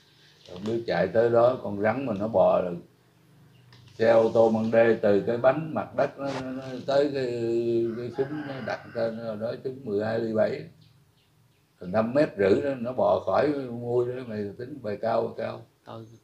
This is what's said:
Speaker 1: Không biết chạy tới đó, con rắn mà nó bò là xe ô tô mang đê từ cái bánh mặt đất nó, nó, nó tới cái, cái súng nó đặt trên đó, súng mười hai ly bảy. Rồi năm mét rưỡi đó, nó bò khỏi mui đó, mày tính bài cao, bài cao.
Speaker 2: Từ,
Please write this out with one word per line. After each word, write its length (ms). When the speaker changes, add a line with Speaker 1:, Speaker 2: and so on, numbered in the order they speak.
Speaker 1:
Không 140
biết 200
chạy 200
tới 240
đó, 320
con 180
rắn 260
mà 120
nó 100
bò 360
là 60
xe 120
ô 240
tô 160
mang 200
đê 320
từ 240
cái 100
bánh 380
mặt 220
đất 220
nó, 120
nó, 100
nó 140
tới 280
cái, 120
cái 200
súng 320
nó 60
đặt 140
trên 240
đó, 120
súng 200
mười 200
hai 140
ly 160
bảy. 300
Rồi 100
năm 240
mét 140
rưỡi 240
đó, 80
nó 120
bò 340
khỏi 260
mui 360
đó, 200
mày 180
tính 240
bài 200
cao, 200
bài 140
cao. 260
Speaker 2:
Từ, 200